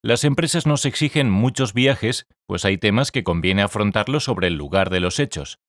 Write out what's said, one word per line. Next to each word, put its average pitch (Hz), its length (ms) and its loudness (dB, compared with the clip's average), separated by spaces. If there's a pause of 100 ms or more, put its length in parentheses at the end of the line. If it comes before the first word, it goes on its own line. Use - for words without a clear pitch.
Las 120 200 2
empresas 156 420 0
nos 147 200 2
exigen 139 440 0
muchos 113 440 0
viajes, 127 520 0 (220)
pues 95 180 -6
hay 98 140 2
temas 110 320 2
que 113 120 -4
conviene 92 380 2
afrontarlos 104 600 0
sobre 107 240 -2
el 85 80 0
lugar 87 340 0
de 92 120 0
los 90 180 -2
hechos. - 500 -6